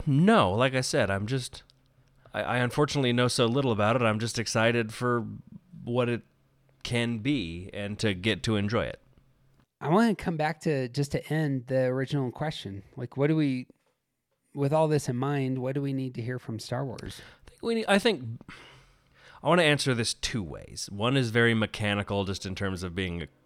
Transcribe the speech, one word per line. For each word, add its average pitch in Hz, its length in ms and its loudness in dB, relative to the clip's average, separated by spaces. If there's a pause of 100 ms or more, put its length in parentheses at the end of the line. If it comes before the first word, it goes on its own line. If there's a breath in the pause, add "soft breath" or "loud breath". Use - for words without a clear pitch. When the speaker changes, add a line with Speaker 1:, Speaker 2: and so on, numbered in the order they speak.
Speaker 1:
no. 151 440 6
Like 127 240 2
I 127 60 2
said, 127 300 2
I'm 98 160 -2
just, 127 360 -6 (720)
I, 104 80 -4
I 117 160 -2
unfortunately 131 560 2
know 123 140 4
so 120 180 2
little 127 260 2
about 107 240 4
it. 127 60 2
I'm 107 180 2
just 117 200 -4
excited 113 540 2
for 120 320 0 (580)
what 120 260 0
it 117 120 -2 (600)
can 117 360 -2
be 98 540 -4
and 101 260 -6
to 107 140 2
get 92 300 0
to 113 120 0
enjoy 101 300 0
it. - 140 -8 (800)
Speaker 2:
I 135 100 -4
wanna 208 260 4
come 170 220 -4
back 151 240 -2
to, 135 280 0
just 143 220 -2
to 147 220 -4
end 139 340 0
the 131 180 2
original 131 460 0
question. 101 500 -8 (140)
Like, 123 200 -10
what 139 120 2
do 156 80 2
we, 135 320 0 (880)
with 139 180 0
all 156 140 4
this 151 200 0
in 123 80 -2
mind, 131 440 0
what 131 160 -4
do 143 80 -2
we 139 100 -2
need 131 220 -4
to 123 80 -6
hear 123 160 -6
from 113 180 -8
Star 123 260 -6
Wars? - 380 -10 (240 loud breath)
Speaker 1:
I - 60 -20
think - 100 -20
we 233 140 -2
need, 226 120 -2
I 202 120 4
think 190 240 0 (1200 loud breath)
I - 60 -4
wanna 175 120 6
answer 147 320 4
this 113 220 -2
two - 260 -6
ways. 58 500 -10
One 113 240 0
is 127 140 2
very 117 240 4
mechanical, 104 720 0
just 95 180 -6
in 95 120 -6
terms 95 260 -4
of 87 140 -8
being 87 260 -4
a, 73 60 -10 (180)